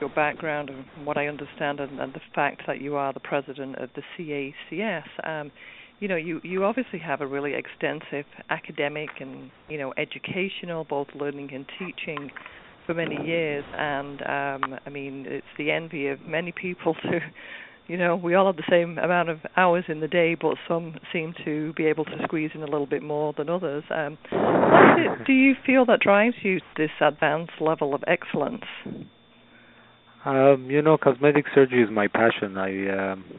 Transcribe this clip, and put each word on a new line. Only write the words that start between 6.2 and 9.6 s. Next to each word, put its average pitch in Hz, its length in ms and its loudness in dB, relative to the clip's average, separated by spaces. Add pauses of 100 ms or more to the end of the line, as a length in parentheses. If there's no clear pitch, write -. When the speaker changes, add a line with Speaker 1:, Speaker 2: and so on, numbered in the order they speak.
Speaker 1:
you 185 220 -2
obviously 220 340 0
have 143 220 -4
a 143 80 -4
really 139 260 -2
extensive 143 720 -6 (240)
academic 151 600 -4 (100)
and, 135 320 -16 (160)